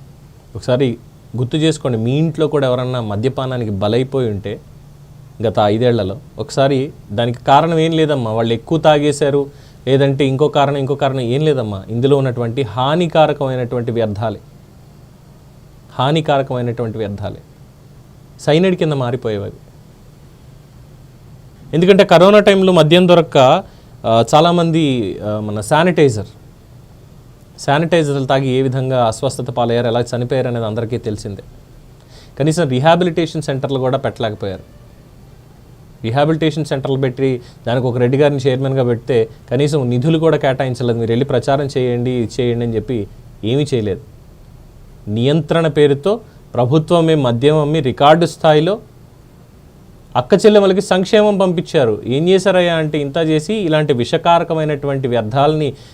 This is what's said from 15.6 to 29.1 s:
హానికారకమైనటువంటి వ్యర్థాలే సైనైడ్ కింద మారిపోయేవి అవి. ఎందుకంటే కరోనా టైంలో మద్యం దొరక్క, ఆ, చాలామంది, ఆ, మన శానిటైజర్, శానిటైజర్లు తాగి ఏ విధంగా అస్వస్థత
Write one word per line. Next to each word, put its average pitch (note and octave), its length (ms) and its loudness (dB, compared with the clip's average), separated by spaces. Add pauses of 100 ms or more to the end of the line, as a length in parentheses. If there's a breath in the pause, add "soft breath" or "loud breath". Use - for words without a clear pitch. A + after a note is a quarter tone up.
హానికారకమైనటువంటి B2+ 1040 -2
వ్యర్థాలే G2+ 440 -8 (1000)
సైనైడ్ F3 340 2
కింద D#3 180 -2
మారిపోయేవి A#2+ 500 -4
అవి. G2+ 100 -10 (2250)
ఎందుకంటే F3+ 300 4
కరోనా F#3 360 6
టైంలో F#3+ 340 4
మద్యం E3+ 340 6
దొరక్క, E3 300 4 (680 loud breath)
ఆ, A2+ 200 4 (100)
చాలామంది, D#3+ 880 2
ఆ, G#2+ 160 -4
మన G#2+ 220 -6
శానిటైజర్, D3 640 2 (1300)
శానిటైజర్లు D3 640 0
తాగి C3+ 220 0
ఏ B2+ 140 0
విధంగా C3 440 0
అస్వస్థత B2+ 380 -4